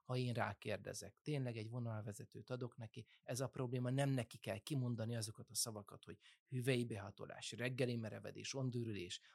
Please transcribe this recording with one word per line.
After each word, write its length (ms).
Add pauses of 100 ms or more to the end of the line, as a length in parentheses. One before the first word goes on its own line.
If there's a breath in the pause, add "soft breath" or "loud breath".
ha 120
én 180
rákérdezek. 880
Tényleg 360
egy 120
vonalvezetőt 800
adok 280
neki, 280 (180 soft breath)
ez 160
a 80
probléma, 420
nem 200
neki 280
kell 200
kimondani 580
azokat 340
a 60
szavakat, 500
hogy 120 (300 loud breath)
hüvelybehatolás, 1040
reggeli 440
merevedés, 580
ondőrülés, 680 (160 loud breath)